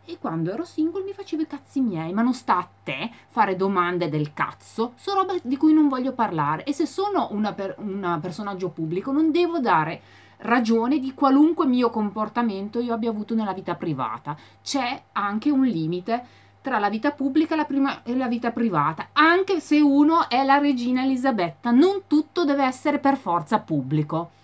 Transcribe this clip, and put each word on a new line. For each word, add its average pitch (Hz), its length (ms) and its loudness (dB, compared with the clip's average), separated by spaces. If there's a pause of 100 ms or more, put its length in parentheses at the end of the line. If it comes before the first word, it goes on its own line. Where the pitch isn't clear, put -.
e 330 120 -14
quando 165 340 -4
ero 277 140 -6
single 339 380 -4
mi 392 100 -8
facevo 330 300 -6
i 302 40 -10
cazzi - 340 -6
miei, 170 320 -2
ma 220 100 0
non 247 100 2
sta 220 240 -2
a 175 100 -4 (160)
te 156 280 -8 (160)
fare 196 280 0
domande 180 540 0
del 151 240 -2
cazzo - 640 -6
su - 180 -8
roba 381 260 0
di 254 160 -4
cui 311 160 4
non 311 160 6
voglio 262 260 -2
parlare. 160 500 -2
E 285 100 -2
se 320 140 -2
sono 381 420 -2
una 208 240 -2
per-, 196 240 -8
un 190 420 -4
personaggio 185 500 -6
pubblico 175 420 -6
non 311 180 2
devo 339 300 0
dare 170 420 0 (360)
ragione 233 600 2
di 262 160 -4
qualunque 294 540 4
mio 247 240 2
comportamento 214 880 -4
io 240 160 -2
abbia 226 160 -2
avuto 214 240 -4
nella 214 180 -2
vita 180 220 -6
privata. 131 600 -6 (280)
C'è 262 360 -4 (120)
anche 208 400 -2
un 269 120 4
limite 180 640 -2 (340)
tra 247 200 -2
la 202 100 0
vita 226 220 -2
pubblica 285 420 0
e 320 40 0
la 302 80 0
prima-, 277 360 -2
e 240 140 -6
la 262 120 -2
vita 233 220 -2
privata, 165 640 0
anche 349 460 4
se 302 200 2
uno 294 480 4
è 254 160 2
la 269 140 4
regina 254 460 0
Elisabetta, 247 640 0
non 370 380 4
tutto 311 380 0
deve 277 180 2
essere 277 340 0
per 277 180 2
forza 180 440 -2
pubblico. 151 720 -2 (120)